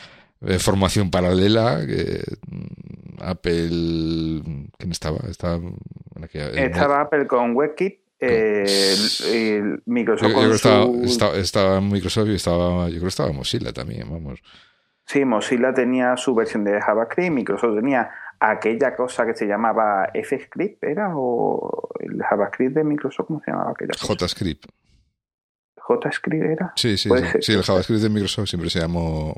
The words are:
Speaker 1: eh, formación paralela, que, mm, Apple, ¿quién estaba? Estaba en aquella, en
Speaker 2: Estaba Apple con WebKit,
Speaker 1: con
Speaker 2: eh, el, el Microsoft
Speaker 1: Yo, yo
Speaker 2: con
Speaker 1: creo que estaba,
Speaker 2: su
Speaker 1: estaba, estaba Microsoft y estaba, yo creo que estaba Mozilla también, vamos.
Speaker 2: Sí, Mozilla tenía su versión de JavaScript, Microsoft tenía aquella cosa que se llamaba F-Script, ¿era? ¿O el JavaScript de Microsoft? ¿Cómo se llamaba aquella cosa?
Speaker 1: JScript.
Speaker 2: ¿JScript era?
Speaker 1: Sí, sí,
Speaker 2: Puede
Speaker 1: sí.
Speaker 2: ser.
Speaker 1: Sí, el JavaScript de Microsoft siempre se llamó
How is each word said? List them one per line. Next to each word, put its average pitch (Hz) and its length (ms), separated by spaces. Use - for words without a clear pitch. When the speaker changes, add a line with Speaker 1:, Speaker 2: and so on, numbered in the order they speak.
Speaker 1:
eh, 95 180
formación 95 520
paralela, 95 760
que, 62 360
mm, - 760
Apple, 82 1200
¿quién - 140
estaba? 78 280
Estaba 87 280
en - 680
aquella, 76 260
en 131 200
Speaker 2:
Estaba 143 300
Apple 147 260
con 123 300
WebKit, 156 400
Speaker 1:
con 131 100
Speaker 2:
eh, 101 680
el, 98 120
el 107 520
Microsoft 117 360
Speaker 1:
Yo, 107 60
yo 113 60
Speaker 2:
con 127 80
Speaker 1:
creo 110 80
que 110 60
estaba, 104 280
Speaker 2:
su 120 200
Speaker 1:
estaba, 113 320
estaba 95 440
Microsoft 101 480
y 107 60
estaba, 87 540
yo 85 80
creo 82 60
que 90 60
estaba 95 240
Mozilla 69 400
también, - 380
vamos. 78 320
Speaker 2:
Sí, 139 180
Mozilla 123 480
tenía 127 460
su 127 160
versión 113 300
de 101 160
JavaScript, 113 500
Microsoft 123 460
tenía 120 340
aquella 110 560
cosa 123 300
que 113 100
se 110 120
llamaba 104 680
F-Script, 139 720
¿era? 180 300
¿O 120 760
el - 220
JavaScript 104 520
de 156 100
Microsoft? 147 440
¿Cómo 151 120
se - 100
llamaba - 200
aquella - 280
cosa? 92 280
Speaker 1:
JScript. - 400
Speaker 2:
¿JScript 143 560
era? 160 320
Speaker 1:
Sí, 104 220
sí, - 100
Speaker 2:
Puede 123 160
Speaker 1:
sí. 85 80
Speaker 2:
ser. - 120
Speaker 1:
Sí, - 80
el 98 100
JavaScript 98 400
de 110 60
Microsoft 104 400
siempre 85 200
se 87 120
llamó 82 580